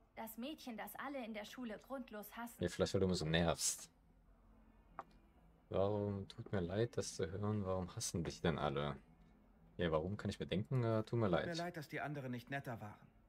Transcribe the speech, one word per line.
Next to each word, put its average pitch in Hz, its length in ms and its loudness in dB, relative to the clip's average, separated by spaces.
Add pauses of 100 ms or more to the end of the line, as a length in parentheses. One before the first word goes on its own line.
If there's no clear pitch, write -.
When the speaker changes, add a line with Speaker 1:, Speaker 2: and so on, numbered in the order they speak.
(160)
Speaker 1:
Das 220 200 -8
Mädchen, 247 400 -8
das 202 200 -8
alle 262 280 -6
in 220 100 -8
der 208 100 -6
Schule 226 340 -8
grundlos 226 580 -8
hassen. 233 240 -8
Speaker 2:
Ja, 87 80 2
vielleicht, - 260 2
weil 98 80 6
du 95 40 6
immer 90 80 4
so 80 100 0
nervst. 80 640 4 (1800)
Warum, 101 580 2
tut - 240 -12
mir 101 100 2
leid, 98 360 2
das - 180 -2
zu 85 160 -2
hören, 101 340 0
warum 92 300 0
hassen - 300 -2
dich - 160 -4
denn 80 180 4
alle? 71 380 2 (800)
Ja, 87 160 2
warum 82 240 2
kann 104 140 -2
ich - 100 -6
mir - 80 -2
denken, 123 340 2
äh, 110 220 4
tut 120 160 0
mir 107 60 6
Speaker 3:
Tut 90 60 6
Speaker 2:
leid. 82 140 4
Speaker 3:
mir 170 80 -2
leid, 170 220 -4
dass 156 120 -8
die 147 120 -4
anderen 135 320 -4
nicht 120 180 -8
netter 135 300 -4
waren. 104 260 -12 (220)